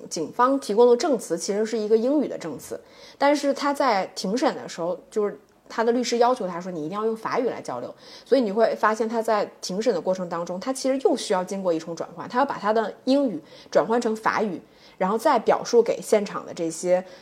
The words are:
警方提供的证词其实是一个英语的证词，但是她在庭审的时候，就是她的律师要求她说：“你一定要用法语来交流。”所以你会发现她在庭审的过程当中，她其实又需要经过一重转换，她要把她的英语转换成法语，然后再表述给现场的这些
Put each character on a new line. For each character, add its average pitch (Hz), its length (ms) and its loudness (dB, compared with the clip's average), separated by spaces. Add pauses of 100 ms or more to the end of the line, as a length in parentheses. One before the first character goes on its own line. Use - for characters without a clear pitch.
警 165 240 -6
方 262 280 2
提 220 120 -6
供 240 160 8
的 240 80 8
证 269 220 2
词 - 180 -4
其 190 160 -6
实 214 140 0
是 233 100 -4
一 208 120 -2
个 226 80 6
英 262 240 2
语 226 80 -2
的 80 100 -8
证 165 180 -10
词， - 240 -12 (380)
但 285 160 4
是 285 180 0
她 285 220 -2
在 233 400 2
庭 202 240 -2
审 269 160 2
的 123 140 -10
时 - 120 -12
候， 170 160 -2 (140)
就 208 160 0
是 196 100 -6 (340)
她 233 120 -2
的 233 100 2
律 247 120 2
师 240 140 -2
要 240 160 4
求 220 120 -6
她 175 140 -6
说 180 120 -10
：“你 156 120 -6
一 156 40 -6
定 196 100 -6
要 220 80 -2
用 226 100 -2
法 165 240 -4
语 247 80 -2
来 131 140 -6
交 127 180 -8
流。” - 120 -10 (340)
所 247 100 4
以 269 40 6
你 208 120 0
会 208 220 2
发 220 200 2
现 226 140 -2
她 226 140 -2
在 214 280 0 (100)
庭 185 200 -6
审 226 140 2
的 160 60 -2
过 185 120 -2
程 185 160 -4
当 170 160 -4
中， 180 160 -6
她 262 120 -6
其 262 180 -2
实 269 80 2
又 311 180 2
需 - 160 -2
要 185 100 2
经 196 200 -6
过 180 100 2
一 160 60 0
重 165 180 -8
转 - 180 -8
换， 165 140 -12
她 233 120 0
要 285 40 4
把 - 140 -6
她 202 140 0
的 220 200 0 (120)
英 269 240 4
语 160 120 -6 (300)
转 165 160 4
换 226 140 2
成 220 160 -2
法 151 260 0
语， 190 180 -4 (380)
然 185 100 0
后 214 80 0
再 262 220 2
表 - 240 2
述 233 180 4
给 - 220 0
现 208 240 2
场 175 180 -8
的 - 80 -14
这 170 160 -4
些 180 340 0 (200)